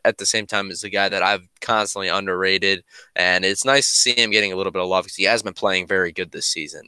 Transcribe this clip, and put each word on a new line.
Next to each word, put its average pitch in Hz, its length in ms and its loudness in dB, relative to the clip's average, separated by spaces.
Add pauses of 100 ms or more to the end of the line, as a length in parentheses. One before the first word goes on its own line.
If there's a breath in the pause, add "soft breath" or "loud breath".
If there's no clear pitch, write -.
at 113 120 4
the 104 80 -10
same 104 220 -2
time, 98 240 -2
it's 87 140 -10
a 101 40 -10
guy 98 200 0
that 95 120 -2
I've 92 240 2 (140)
constantly 101 480 -2
underrated, 95 800 0 (320 soft breath)
and 90 260 4
it's 98 220 -2
nice 135 240 4
to - 80 -2
see 123 160 2
him 117 180 2
getting 104 220 2
a - 20 -6
little 95 160 -2
bit 90 100 -4
of 92 60 -2
love 92 160 2
'cause - 120 -14
he 95 100 -2
has 107 180 2
been 98 100 -8
playing 92 340 -2
very 92 260 0
good 87 180 -8
this - 140 -8
season. 76 420 -8